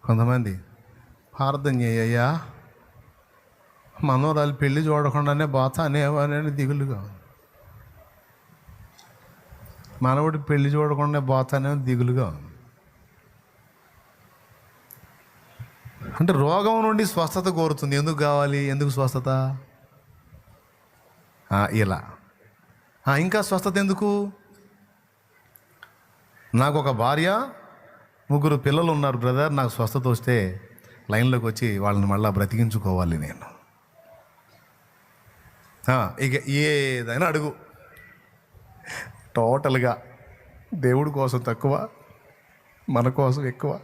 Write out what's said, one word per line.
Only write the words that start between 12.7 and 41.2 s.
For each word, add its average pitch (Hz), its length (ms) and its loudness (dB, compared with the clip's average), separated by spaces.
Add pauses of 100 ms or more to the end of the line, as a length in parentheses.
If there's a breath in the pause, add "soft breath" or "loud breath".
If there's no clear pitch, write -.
అంటే 175 120 4
రోగం 196 500 2
నుండి 220 240 2
స్వస్థత 175 420 -2
కోరుతుంది. 151 480 0
ఎందుకు 151 200 0
కావాలి? 143 420 2
ఎందుకు 139 300 0
స్వస్థత? 131 400 0 (2250)
ఆ, 101 200 2
ఇలా. 101 320 0 (1040)
ఆ, 139 80 2
ఇంకా 185 260 0
స్వస్థత 190 360 -2
ఎందుకు? 202 540 -2 (2250)
నాకు 143 240 4
ఒక 139 120 0
భార్య, 160 600 0 (800)
ముగ్గురు 147 260 2
పిల్లలు 156 360 2
ఉన్నారు 143 260 0
బ్రదర్, 131 380 0
నాకు 131 120 0
స్వస్థత 120 380 -2
వస్తే 113 540 0 (500 loud breath)
లైన్లోకి 117 360 2
వచ్చి 107 320 -2
వాళ్ళని 101 280 2
మళ్ళా 101 240 2
బ్రతికించుకోవాలి 98 880 0
నేను. - 360 -10 (2250)
ఆ, 120 300 0
ఇక 131 140 0 (140)
ఏదైనా 139 800 0
అడుగు, 151 260 0 (1800 loud breath)
టోటల్గా 127 680 0 (720)
దేవుడి 139 360 2
కోసం 135 280 -2